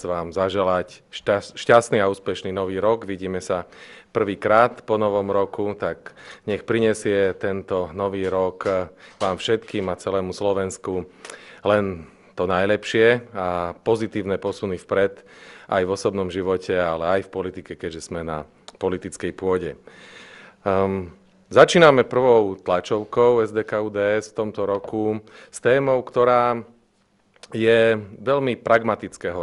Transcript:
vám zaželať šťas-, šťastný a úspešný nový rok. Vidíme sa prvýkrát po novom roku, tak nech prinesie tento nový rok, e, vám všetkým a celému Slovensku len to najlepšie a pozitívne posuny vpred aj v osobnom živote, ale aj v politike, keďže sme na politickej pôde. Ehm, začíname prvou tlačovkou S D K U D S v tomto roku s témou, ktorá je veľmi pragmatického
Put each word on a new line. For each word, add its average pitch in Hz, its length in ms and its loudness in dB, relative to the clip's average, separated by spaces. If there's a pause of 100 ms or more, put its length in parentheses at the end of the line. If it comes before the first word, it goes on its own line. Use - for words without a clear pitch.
vám 85 320 -6
zaželať 92 720 -2
šťas-, - 480 -4
šťastný 117 480 4
a 98 80 0
úspešný 98 400 -8
nový 95 320 -4
rok. 110 240 0
Vidíme 92 320 -6
sa 90 240 -4 (480)
prvýkrát 107 720 0
po 107 160 0
novom 101 320 0
roku, 101 400 -2
tak 92 400 -8 (320)
nech 101 240 -6
prinesie 104 720 0
tento 95 560 -4
nový 98 320 -4
rok, 92 300 -2 (100)
e, 92 240 -2 (320)
vám 92 160 -2
všetkým 107 480 -4
a 90 80 -4
celému 92 400 -4
Slovensku 95 720 -4 (560)
len 98 480 0 (240)
to 95 80 -2
najlepšie 107 880 2
a 90 400 -4
pozitívne 104 640 -2
posuny 95 400 -6
vpred 98 480 -2 (480)
aj 98 160 2
v 95 80 -2
osobnom 98 320 -2
živote, 92 480 -2
ale 87 460 0
aj - 100 -18
v - 80 -18
politike, 90 400 -10
keďže 82 240 -10
sme 85 240 -8
na 78 160 -6 (400)
politickej 92 480 -6
pôde. 90 480 -4 (880)
Ehm, 95 460 0 (340)
začíname 143 560 8
prvou 113 560 4
tlačovkou 113 880 2
S 104 80 -12
D 107 80 -2
K 107 160 -4
U 107 80 -4
D 101 320 0
S - 160 -10
v 110 80 -2
tomto 101 240 -4
roku 107 560 -4 (280)
s - 120 -16
témou, 131 400 2
ktorá 120 600 2 (880)
je 113 480 4 (240)
veľmi 131 340 0
pragmatického 104 840 0